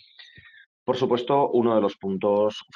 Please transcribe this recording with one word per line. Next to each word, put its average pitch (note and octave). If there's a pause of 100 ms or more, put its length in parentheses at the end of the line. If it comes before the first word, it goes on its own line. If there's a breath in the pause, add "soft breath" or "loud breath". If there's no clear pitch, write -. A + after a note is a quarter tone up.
(880 loud breath)
Por B2+
supuesto, C3
uno A#2
de G#2+
los G2
puntos G2+ (140)